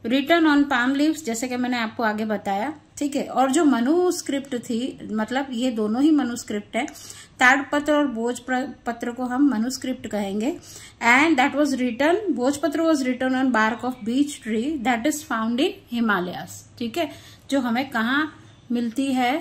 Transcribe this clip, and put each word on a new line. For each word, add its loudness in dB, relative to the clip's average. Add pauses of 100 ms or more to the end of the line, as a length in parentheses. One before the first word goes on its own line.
written 2
on 6
palm 2
leaves, 0
जैसे -4
कि -4
मैंने -2
आपको -4
आगे 0
बताया, -4 (240)
ठीक -4
है। 0
और 2
जो 4
मनुस्क्रिप्ट 2
थी, -6
मतलब -2
ये -2
दोनों 0
ही 6
मनुस्क्रिप्ट -2
है, 0 (540)
ताड़पत्र 4
और 4
भोजपत्र -4
को -6
हम 4
मनुस्क्रिप्ट -2
कहेंगे। -2 (580)
And 6
that 2
was 2
written, 2 (160)
भोजपत्र 0
was 2
written 0
on 2
bark 2
of -10
beech 0
tree -2 (100)
that 0
is -6 (100)
found -2
in -2 (200)
Himalayas, -2 (240)
ठीक -6
है, -2 (400)
जो 2
हमें -2
कहाँ 0 (480)
मिलती -2
है? 2